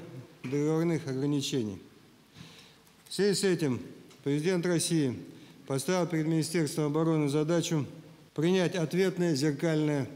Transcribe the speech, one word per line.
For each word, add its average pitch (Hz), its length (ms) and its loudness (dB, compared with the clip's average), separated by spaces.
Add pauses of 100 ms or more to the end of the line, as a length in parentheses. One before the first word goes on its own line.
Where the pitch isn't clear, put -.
(440)
договорных 156 640 0
ограничений. 131 720 -2 (1300)
В - 60 -14
связи 196 200 2
с 170 100 -2
этим 160 360 2 (440)
президент 160 420 0
России 156 520 2 (500)
поставил 165 400 0
перед 160 200 0
Министерством 160 580 0
обороны 156 440 2
задачу 156 560 0 (480)
принять 175 420 2
ответные 175 600 2
зеркальные 151 800 0